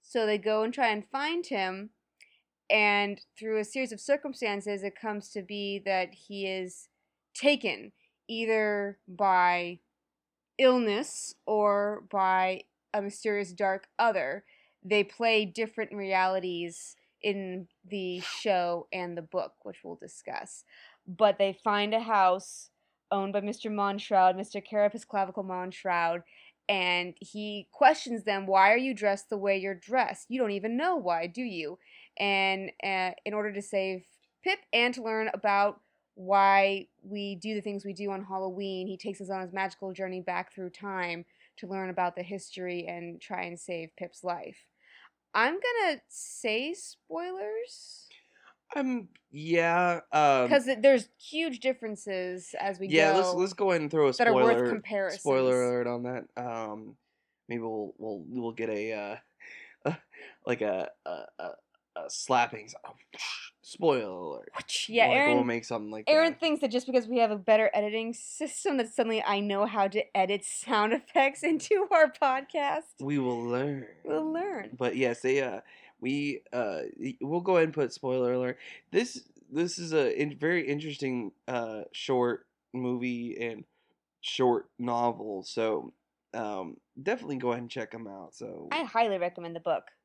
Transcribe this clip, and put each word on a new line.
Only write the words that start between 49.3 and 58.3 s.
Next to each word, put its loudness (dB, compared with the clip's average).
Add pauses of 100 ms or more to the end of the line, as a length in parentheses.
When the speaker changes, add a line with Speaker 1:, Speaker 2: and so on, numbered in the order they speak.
Speaker 2:
yeah, 2 (100)
um, 6
Speaker 1:
'Cause 4
th-, -2
there's 6
huge -6
differences -4
as -4
we -4
Speaker 2:
yeah, 6
Speaker 1:
go 6
Speaker 2:
let's, 2
let's 0
go 0
ahead 4
and -4
throw 6
a 2
Speaker 1:
that 4
are 6
worth 8
Speaker 2:
spoiler, 4
Speaker 1:
comparisons. -4
Speaker 2:
spoiler 4
alert 0
on -4
that. -6 (120)
Um, -8 (500)
maybe -4
we'll, -6
we'll, -8
we'll -4